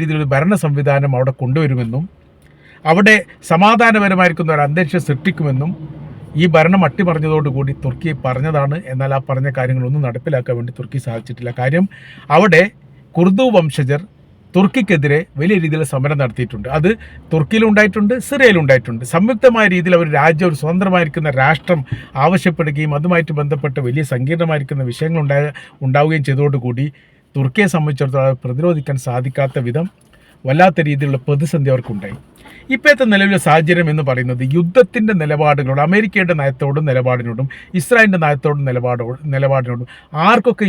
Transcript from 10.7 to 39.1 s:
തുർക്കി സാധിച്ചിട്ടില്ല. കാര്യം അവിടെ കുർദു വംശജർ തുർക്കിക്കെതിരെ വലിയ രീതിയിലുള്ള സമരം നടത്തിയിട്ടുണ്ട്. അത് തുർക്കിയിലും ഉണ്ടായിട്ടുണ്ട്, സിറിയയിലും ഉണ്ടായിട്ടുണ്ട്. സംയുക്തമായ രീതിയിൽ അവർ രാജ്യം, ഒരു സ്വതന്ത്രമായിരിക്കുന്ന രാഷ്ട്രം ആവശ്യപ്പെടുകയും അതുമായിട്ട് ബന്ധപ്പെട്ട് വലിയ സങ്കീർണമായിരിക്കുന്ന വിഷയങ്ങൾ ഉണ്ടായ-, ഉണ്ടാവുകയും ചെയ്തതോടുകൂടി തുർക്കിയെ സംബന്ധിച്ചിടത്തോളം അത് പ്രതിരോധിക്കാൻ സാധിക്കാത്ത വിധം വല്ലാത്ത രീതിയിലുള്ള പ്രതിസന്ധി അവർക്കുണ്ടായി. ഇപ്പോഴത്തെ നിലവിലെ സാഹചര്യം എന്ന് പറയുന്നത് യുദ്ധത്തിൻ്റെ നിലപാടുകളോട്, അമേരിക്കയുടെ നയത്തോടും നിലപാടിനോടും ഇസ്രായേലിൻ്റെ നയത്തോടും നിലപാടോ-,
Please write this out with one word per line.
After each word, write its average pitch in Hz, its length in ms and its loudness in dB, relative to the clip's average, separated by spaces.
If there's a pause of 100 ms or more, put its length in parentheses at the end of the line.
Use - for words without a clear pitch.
തുർക്കി 127 280 -10
സാധിച്ചിട്ടില്ല. 120 440 -10 (100)
കാര്യം 143 240 0 (520)
അവിടെ 175 260 6 (540)
കുർദു 190 280 4 (120)
വംശജർ 147 440 0 (560)
തുർക്കിക്കെതിരെ 180 600 2 (220)
വലിയ 190 220 2
രീതിയിലുള്ള 156 320 -2
സമരം 143 280 -2
നടത്തിയിട്ടുണ്ട്. 113 540 -6
അത് 160 120 2 (440)
തുർക്കിയിലും 214 380 2
ഉണ്ടായിട്ടുണ്ട്, 208 440 2 (140)
സിറിയയിലും 240 340 4
ഉണ്ടായിട്ടുണ്ട്. 127 400 2 (120)
സംയുക്തമായ 226 600 4
രീതിയിൽ 180 240 2
അവർ 170 100 0 (100)
രാജ്യം, 160 320 2
ഒരു 147 100 -4
സ്വതന്ത്രമായിരിക്കുന്ന 170 680 0 (120)
രാഷ്ട്രം 156 380 0 (440)
ആവശ്യപ്പെടുകയും 151 720 0
അതുമായിട്ട് 170 420 0
ബന്ധപ്പെട്ട് 147 380 -4 (100)
വലിയ 143 240 -2
സങ്കീർണമായിരിക്കുന്ന 143 800 -2
വിഷയങ്ങൾ 160 340 -4
ഉണ്ടായ-, 143 280 0 (340)
ഉണ്ടാവുകയും 147 420 2
ചെയ്തതോടുകൂടി 135 580 -2 (500)
തുർക്കിയെ 139 360 0
സംബന്ധിച്ചിടത്തോളം 139 580 0
അത് 131 140 -4
പ്രതിരോധിക്കാൻ 147 520 -2 (120)
സാധിക്കാത്ത 131 580 -4
വിധം 147 200 -2 (600)
വല്ലാത്ത 165 420 4
രീതിയിലുള്ള 139 380 -2
പ്രതിസന്ധി 147 460 0
അവർക്കുണ്ടായി. 101 440 -6 (580)
ഇപ്പോഴത്തെ 269 380 4
നിലവിലെ 196 340 4
സാഹചര്യം 165 460 4
എന്ന് 156 160 0
പറയുന്നത് 127 340 -2 (140)
യുദ്ധത്തിൻ്റെ 214 640 2
നിലപാടുകളോട്, 143 640 0
അമേരിക്കയുടെ 190 540 0
നയത്തോടും 139 500 -2
നിലപാടിനോടും 123 560 -2 (340)
ഇസ്രായേലിൻ്റെ 208 440 2
നയത്തോടും 147 440 0
നിലപാടോ-, 123 500 -4 (160)